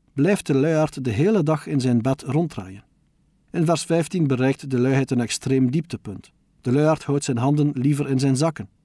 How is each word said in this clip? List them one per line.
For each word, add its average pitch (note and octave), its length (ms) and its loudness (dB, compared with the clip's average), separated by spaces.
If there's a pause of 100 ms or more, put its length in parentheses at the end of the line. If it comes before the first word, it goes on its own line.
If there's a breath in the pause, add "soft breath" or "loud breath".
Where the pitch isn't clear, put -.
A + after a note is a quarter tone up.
(120)
blijft F3+ 340 0
de D3+ 80 0
luiaard D3+ 500 0
de B2 60 0
hele E3+ 320 2
dag D3+ 240 0
in D3+ 140 -2
zijn B2 220 2
bed C3+ 200 -2
ronddraaien. A2 640 -4 (680)
In E3+ 120 0
vers D#3+ 180 0
vijftien E3 440 0
bereikt C3+ 440 0
de B2+ 80 0
luiheid C3 320 2
een B2 100 0
extreem C3 500 0
dieptepunt. B2 600 -6 (300)
De B2 120 -2
luiaard D3+ 320 2
houdt C#3+ 200 -2
zijn C3 120 -2
handen D3 380 2
liever C#3 340 0
in C3+ 100 0
zijn C3+ 180 2
zakken. D3 320 -2 (160)